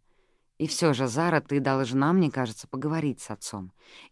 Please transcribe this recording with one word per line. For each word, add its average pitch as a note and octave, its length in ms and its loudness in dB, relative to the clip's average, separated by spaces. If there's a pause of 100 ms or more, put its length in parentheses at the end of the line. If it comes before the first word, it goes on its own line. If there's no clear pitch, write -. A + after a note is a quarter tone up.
(580)
И D#3+ 80 -2
все D#3 260 2
же, C3 140 0
Зара, D#3 340 0
ты C#3+ 200 -2
должна, C3+ 520 2
мне F3+ 180 4
кажется, B2 360 -4
поговорить D3+ 540 -4
с - 100 -12
отцом G2 420 -10 (400)